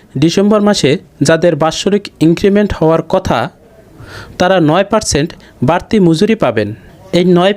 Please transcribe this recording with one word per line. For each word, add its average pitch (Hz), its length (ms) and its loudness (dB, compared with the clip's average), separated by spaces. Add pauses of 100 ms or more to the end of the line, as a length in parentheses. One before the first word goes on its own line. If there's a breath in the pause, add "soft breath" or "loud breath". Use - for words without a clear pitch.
(180 loud breath)
ডিসেম্বর 202 440 2
মাসে 202 300 2 (300)
যাদের 165 340 2
বাৎসরিক 160 480 -2 (160)
ইনক্রিমেন্ট 196 540 2
হওয়ার 160 340 0
কথা, 180 320 -2 (960 loud breath)
তারা 185 240 2
নয় 170 280 2
পার্সেন্ট 170 400 -2 (340 loud breath)
বাড়তি 175 360 -2
মজুরি 185 360 2
পাবেন। 107 340 -2 (440)
এই 175 120 2 (120)
নয় 190 200 0